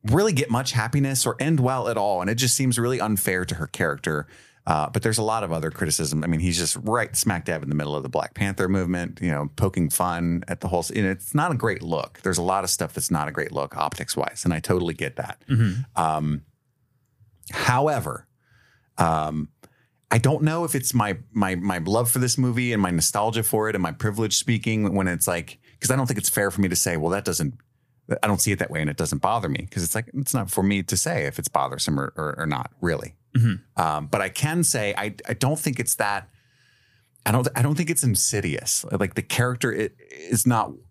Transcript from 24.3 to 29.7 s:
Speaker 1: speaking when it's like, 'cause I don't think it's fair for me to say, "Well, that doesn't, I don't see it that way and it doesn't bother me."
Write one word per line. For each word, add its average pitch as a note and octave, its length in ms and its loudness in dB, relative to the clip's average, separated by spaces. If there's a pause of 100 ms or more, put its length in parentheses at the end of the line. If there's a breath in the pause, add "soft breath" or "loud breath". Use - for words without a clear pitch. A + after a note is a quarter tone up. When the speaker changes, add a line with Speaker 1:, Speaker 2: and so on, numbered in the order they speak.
Speaker 1:
speaking A2 580 0
when F#2+ 120 2
it's F2 200 0
like, F2 320 -4 (200 soft breath)
'cause - 120 -2
I B2+ 40 4
don't C3+ 100 0
think A#2 140 -2
it's - 100 0
fair G2+ 220 2
for G2+ 100 0
me F#2+ 80 4
to F2+ 60 0
say, F2 220 2
"Well, D#2 140 0
that G2+ 140 0
doesn't, D2+ 300 -2 (680)
I G#2+ 60 2
don't G2+ 120 2
see G#2 120 2
it F#2 80 0
that F2 100 -2
way D#2 120 -4
and D2+ 80 0
it D2+ 80 -4
doesn't D2+ 240 -2
bother F#2+ 280 0
me." F2+ 220 -4